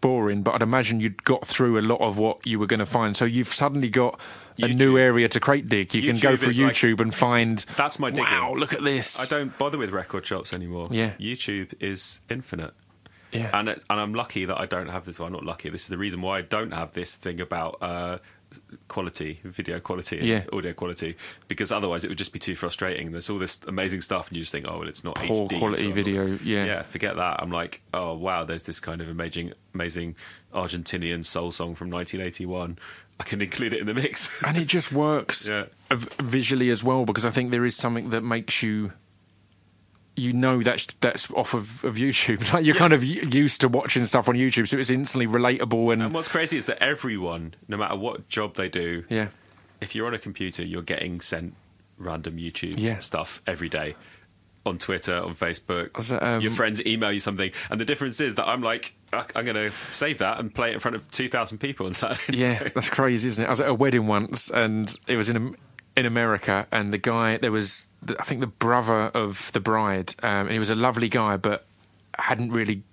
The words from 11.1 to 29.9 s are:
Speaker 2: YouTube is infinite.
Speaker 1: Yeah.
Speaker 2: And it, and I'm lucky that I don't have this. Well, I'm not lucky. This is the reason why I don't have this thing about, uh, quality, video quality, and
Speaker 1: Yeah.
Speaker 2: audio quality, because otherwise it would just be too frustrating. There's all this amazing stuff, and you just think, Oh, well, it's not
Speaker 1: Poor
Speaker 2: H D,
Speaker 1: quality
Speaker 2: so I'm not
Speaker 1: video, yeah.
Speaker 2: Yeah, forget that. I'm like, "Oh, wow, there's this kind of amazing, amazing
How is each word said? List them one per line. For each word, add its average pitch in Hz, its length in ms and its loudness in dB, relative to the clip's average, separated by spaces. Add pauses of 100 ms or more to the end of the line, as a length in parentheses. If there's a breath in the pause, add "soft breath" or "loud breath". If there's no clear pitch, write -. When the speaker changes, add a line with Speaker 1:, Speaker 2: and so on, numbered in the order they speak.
Speaker 2:
YouTube 104 600 -6
is 98 400 -6 (100)
infinite. 87 440 -8 (580 soft breath)
Speaker 1:
Yeah. 113 200 -4
Speaker 2:
And 104 160 0
it, - 220 -6
and 104 100 2
I'm 104 140 -2
lucky 113 320 -4
that 92 140 -4
I 95 80 -4
don't 90 220 -4
have 87 160 -8
this. 87 140 -14
Well, 85 80 -8
I'm 90 60 -8
not 76 100 -10
lucky. 82 260 -10
This 85 120 -10
is - 60 -8
the 92 100 -6
reason 90 240 -6
why 95 160 -2
I 92 40 -2
don't 107 300 -4
have 82 220 -8
this 87 240 -6
thing 87 240 -8
about, 82 400 -4
uh, 87 380 -6 (680 soft breath)
quality, 80 560 -6
video 87 380 -8
quality, 90 380 -6
and - 80 -2
Speaker 1:
Yeah. 110 160 2 (100)
Speaker 2:
audio 87 180 -4
quality, 85 460 -6 (320 loud breath)
because 95 200 -2
otherwise 92 360 0
it - 20 -4
would 87 100 -6
just 98 140 -6
be - 80 -10
too 90 160 -4
frustrating. 85 560 -4
There's 85 180 -8
all 104 100 -4
this 92 280 -4
amazing 92 340 -2
stuff, 90 280 -2
and 87 80 -8
you 82 60 -6
just - 100 -8
think, 69 160 -6
Oh, 82 100 -8
well, 80 80 -8
it's - 160 -12
not 85 120 -6
Speaker 1:
Poor 107 280 0
Speaker 2:
H 98 60 -4
D, 90 100 -2
Speaker 1:
quality 107 220 0
Speaker 2:
so - 60 0
I'm - 20 0
not 95 60 -2
Speaker 1:
video, 98 300 0 (180)
yeah. 101 220 0
Speaker 2:
Yeah, 95 180 -2
forget 95 340 -6
that. 87 240 -2
I'm 87 100 -4
like, 85 300 -6 (120)
"Oh, 85 200 -4
wow, 85 320 -4
there's 82 200 -8
this 82 140 -8
kind 82 220 -8
of 82 80 -10
amazing, 82 420 -6 (220)
amazing 85 420 -6 (380 loud breath)